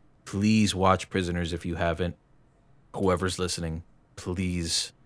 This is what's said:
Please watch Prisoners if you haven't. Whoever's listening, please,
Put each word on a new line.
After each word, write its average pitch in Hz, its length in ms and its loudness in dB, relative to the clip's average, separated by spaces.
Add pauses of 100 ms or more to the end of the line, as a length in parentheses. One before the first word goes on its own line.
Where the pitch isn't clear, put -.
(240)
Please 107 500 2
watch 95 360 4
Prisoners 87 420 -2
if 85 140 -6
you 85 100 -4
haven't. 85 400 -2 (800)
Whoever's 92 440 0
listening, 85 440 -4 (340)
please, 87 760 -4 (140)